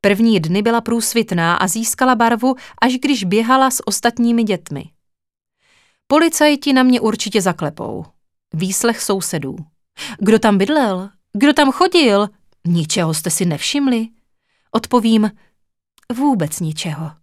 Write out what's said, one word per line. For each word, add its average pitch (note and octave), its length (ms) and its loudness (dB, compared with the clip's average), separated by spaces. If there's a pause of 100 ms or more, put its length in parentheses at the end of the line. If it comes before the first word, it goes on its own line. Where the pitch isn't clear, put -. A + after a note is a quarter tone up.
První G3+ 380 2
dny E3+ 220 -2
byla A#3 200 0
průsvitná A3 720 -2
a - 120 -2
získala A#3 480 0
barvu, A#3 400 0 (260)
až B3+ 120 2
když B3+ 300 -2
běhala A#3 480 2
s - 160 -6
ostatními A#3 560 0
dětmi. E3 400 -4 (1200)
Policajti D4+ 640 2
na B3+ 100 4
mě B3+ 180 4
určitě A3 400 -2
zaklepou. D3+ 640 -6 (480)
Výslech F#3+ 480 -2
sousedů. E3 540 -6 (640)
„Kdo G#3+ 200 4
tam G#3 180 4
bydlel? G3+ 520 0 (240)
Kdo C#4 200 4
tam C#4 180 4
chodil? B3+ 580 2 (380)
Ničeho E3 460 0
jste D#3 160 -6
si F3+ 160 -2
nevšimli?“ A3+ 640 -2 (640)
Odpovím: A3+ 600 2 (800)
„Vůbec A#3 460 -2
ničeho.“ D#3 520 -8 (120)